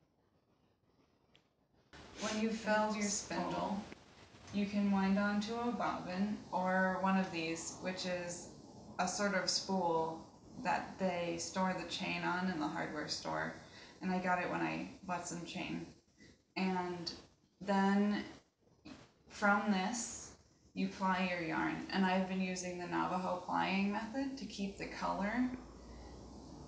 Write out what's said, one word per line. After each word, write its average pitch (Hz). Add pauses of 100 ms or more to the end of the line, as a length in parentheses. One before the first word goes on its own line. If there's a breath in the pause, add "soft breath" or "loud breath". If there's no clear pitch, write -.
(2250)
When 214
you've 220
filled 214
your 208
spindle, 180 (800)
you 202
can 202
wind 196
onto 208
a 240
bobbin 190 (140)
or 185
one 190
of 185
these, 165
which 185
is 180 (500)
a 185
sort 202
of 180
spool 165 (380)
that -
they 175
store 185
the 165
chain 175
on 180
in 170
the 151
hardware 160
store. 80 (480 loud breath)
And 185
I 185
got 180
it -
when 170
I 165 (140)
bought 180
some 170
chain. 165 (680 loud breath)
And 180 (480)
then 202 (1040)
from 208
this, - (420)
you 190
ply 185
your 175
yarn. 160
And 190
I've 185
been 190
using 180
the 175
Navajo 180
plying 185
method 226
to 202
keep 196
the 160
color 202 (1200 loud breath)